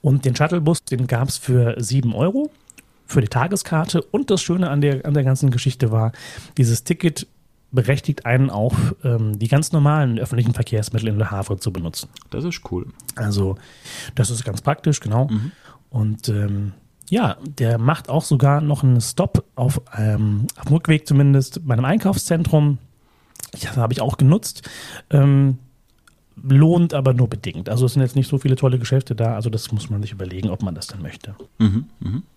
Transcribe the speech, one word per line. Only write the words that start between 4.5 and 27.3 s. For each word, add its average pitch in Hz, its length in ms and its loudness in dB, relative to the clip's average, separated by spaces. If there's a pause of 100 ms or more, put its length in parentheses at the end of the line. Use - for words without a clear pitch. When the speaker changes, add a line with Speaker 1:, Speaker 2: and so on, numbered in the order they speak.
Speaker 1:
an 143 100 0
der, 139 240 0
an 151 80 -2
der 143 120 2
ganzen 131 260 2
Geschichte 120 420 0
war, 113 200 2 (440)
dieses 117 280 2
Ticket 170 420 -2 (440)
berechtigt 127 540 0
einen 127 240 4
auch, 107 260 -2 (280)
ähm, 110 360 0
die 113 100 -2
ganz 143 240 2
normalen 143 460 2
öffentlichen 120 360 0
Verkehrsmittel 110 540 -2
in 104 100 0
Le 104 120 0
Havre 98 280 -4
zu - 120 -4
benutzen. 85 380 -8 (220)
Speaker 2:
Das 131 140 -6
ist 175 260 -8
cool. 90 160 -6 (280)
Speaker 1:
Also, 98 420 -2 (580)
das 113 160 0
ist 117 160 -8
ganz 98 160 -8
praktisch, 147 380 -2
genau. 113 280 0
Speaker 2:
Mhm. 110 240 -4 (380)
Speaker 1:
Und, 107 400 -2
ähm, 101 420 -4 (380)
ja, 233 260 0 (220)
der 117 180 2
macht 127 320 0
auch 151 160 0
sogar 139 380 4
noch 147 200 0
einen 127 200 4
Stop - 420 -4 (100)
auf, 127 280 -2 (160)
ähm, 107 480 0 (100)
auf - 80 -16
dem - 120 2
Rückweg 156 300 2
zumindest 139 600 4
bei 127 80 0
einem 117 100 0
Einkaufszentrum. 165 960 2 (800)
Ja, - 100 -8
das - 80 -4
habe 117 160 0
ich 127 80 -4
auch 117 160 -2
genutzt. - 520 2 (420)
Ähm, 139 480 4 (840)
lohnt 160 500 6
aber 135 220 2
nur 123 140 4
bedingt. 95 400 -8